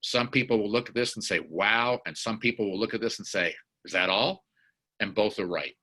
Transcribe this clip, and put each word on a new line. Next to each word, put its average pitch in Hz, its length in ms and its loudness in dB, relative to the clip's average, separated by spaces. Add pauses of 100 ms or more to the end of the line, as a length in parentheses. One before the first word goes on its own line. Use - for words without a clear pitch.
Some 123 280 0
people 123 300 2
will 104 120 0
look 113 180 0
at - 60 -10
this 120 200 0
and 104 80 -8
say, 87 160 0 (100)
Wow, 113 560 2
and 82 120 -8
some 110 220 -4
people 113 300 0
will 95 100 -4
look 110 140 -2
at 110 80 -2
this 110 180 -2
and 98 80 -12
say, 87 260 0 (320)
Is - 80 -14
that 90 160 2
all? 123 340 0 (560)
And 101 140 -2
both 107 260 2
are 95 80 -2
right. 78 360 -4